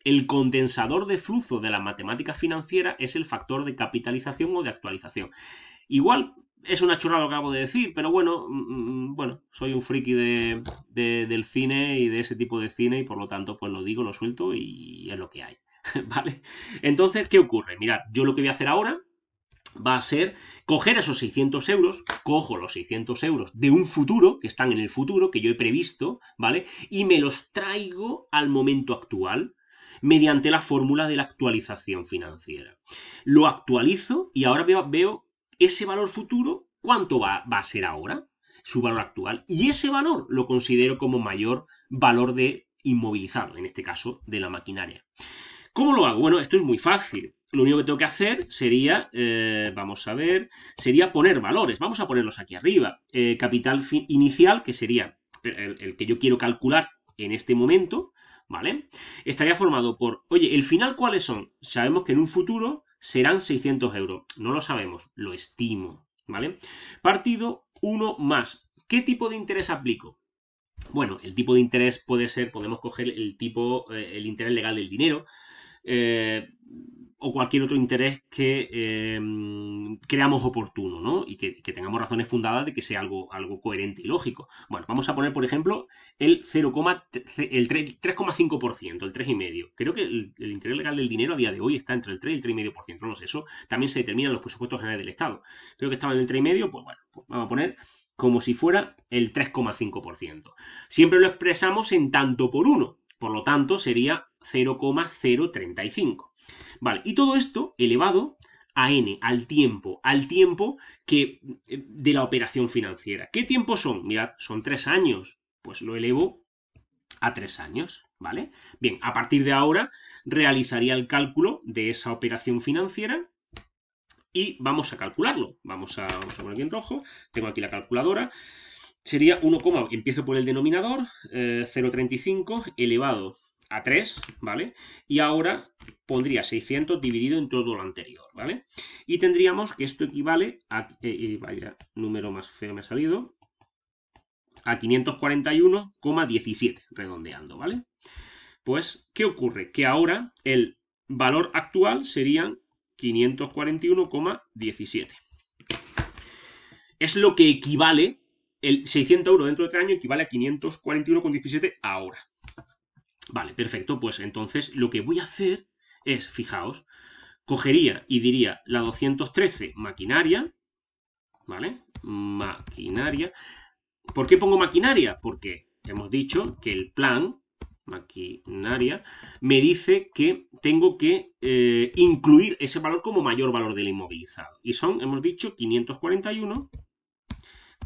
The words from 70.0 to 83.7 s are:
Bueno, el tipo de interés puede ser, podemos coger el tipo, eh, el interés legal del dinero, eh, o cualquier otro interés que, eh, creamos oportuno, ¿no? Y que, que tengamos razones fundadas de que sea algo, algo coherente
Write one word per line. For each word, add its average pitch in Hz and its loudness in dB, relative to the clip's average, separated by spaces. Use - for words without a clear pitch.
Bueno, 110 -4
el 95 -14
tipo 123 2
de 123 10
interés 123 2
puede 120 0
ser, 120 -4
podemos 110 -8
coger 120 -8
el 107 -6
tipo, 120 -4
eh, 104 -10
el 104 -10
interés 113 -4
legal 110 -2
del 101 -6
dinero, 147 0
eh, 113 0
o 127 -4
cualquier 135 0
otro 135 0
interés 135 0
que, 135 -2
eh, 110 -4
creamos 139 2
oportuno, 101 -6
¿no? 143 -2
Y 98 -12
que, 95 -8
que - -12
tengamos 98 -6
razones 117 -4
fundadas 117 -2
de 143 -8
que 117 -6
sea 107 -4
algo, 95 -8
algo 95 -12
coherente 98 -6